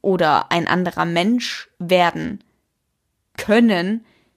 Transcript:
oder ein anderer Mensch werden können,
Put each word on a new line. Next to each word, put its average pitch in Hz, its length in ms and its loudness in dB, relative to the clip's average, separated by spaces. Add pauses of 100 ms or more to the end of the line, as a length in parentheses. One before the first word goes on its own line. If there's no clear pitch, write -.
oder 175 500 2
ein 170 160 -2
anderer 175 380 -2
Mensch 196 720 -2
werden 175 640 0 (920)
können, 214 640 0 (320)